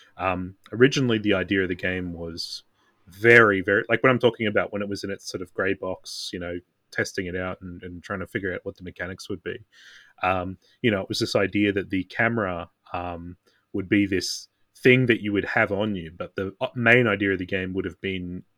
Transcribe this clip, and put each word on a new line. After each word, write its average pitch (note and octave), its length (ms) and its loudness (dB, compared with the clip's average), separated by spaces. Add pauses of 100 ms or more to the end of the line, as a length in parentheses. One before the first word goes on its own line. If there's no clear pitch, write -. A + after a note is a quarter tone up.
(180)
Um, F#2 380 -2 (160)
originally B2 460 4
the G#2 160 2
idea F#2+ 280 0
of F2+ 80 -2
the F2+ 60 -4
game F2+ 380 -4
was E2 500 -10 (440)
very, G#2 540 8
very, G2+ 260 2
like, A#2 140 0
when C3 80 6
I'm B2 100 4
talking A2+ 280 2
about G2+ 240 0
when G#2 100 -6
it G2+ 60 -8
was G2 160 -6
in G2 60 -6
its - 180 -10
sort F#2+ 140 -8
of - 120 -16
grey G2 200 0
box, - 580 -10
you F#2 80 -8
know, F2 200 -8 (320)
testing G#2 340 -4
it F2+ 100 -8
out F#2 260 -6
and, F2 200 -14
and F2+ 200 -14
trying G2 180 -8
to F2 60 -8
figure F#2+ 280 -4
out - 100 -10
what G2 140 -10
the F#2 60 -16
mechanics F2+ 440 -12
would F#2+ 140 -8
be. F#2+ 220 -10 (580)
Um, F#2 360 -2 (240)
you A#2+ 80 4
know, G2 120 0
it - 60 -10
was A2 120 -4
this A2+ 160 -2
idea G2+ 360 2
that F#2 180 -4
the F#2+ 140 -2
camera, G2+ 640 -2 (220)
um, F2 460 -8 (360)
would F#2+ 140 -4
be G2+ 180 4
this - 420 -4 (280)
thing B2+ 300 6
that G#2+ 160 2
you G#2 100 -4
would F#2+ 120 0
have G#2+ 280 0
on G2+ 240 -2
you, E2 200 -10
but F2 200 -10
the, G2 240 -4
uh, B2+ 160 -4
main A#2+ 320 6
idea G2+ 240 0
of F#2 80 -2
the F2+ 60 -6
game F#2 280 -4
would F#2+ 100 -2
have E2+ 160 -10
been, F#2 440 -8 (140)